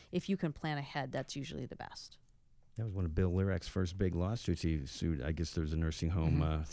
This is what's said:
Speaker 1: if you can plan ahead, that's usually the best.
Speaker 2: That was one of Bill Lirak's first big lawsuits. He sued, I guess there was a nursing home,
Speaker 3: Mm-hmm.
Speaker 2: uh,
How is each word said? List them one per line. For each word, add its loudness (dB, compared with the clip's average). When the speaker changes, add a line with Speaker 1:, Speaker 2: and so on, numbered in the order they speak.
Speaker 1:
if -4
you 2
can 0
plan -4
ahead, -6
that's -4
usually -6
the -12
best. -14
Speaker 2:
That -2
was -4
one 0
of 0
Bill 6
Lirak's 2
first 0
big 4
lawsuits. 0
He 2
sued, 0
I 0
guess -2
there 0
was 0
a 2
nursing 0
home, 4
Speaker 3:
Mm-hmm. 4
Speaker 2:
uh, -4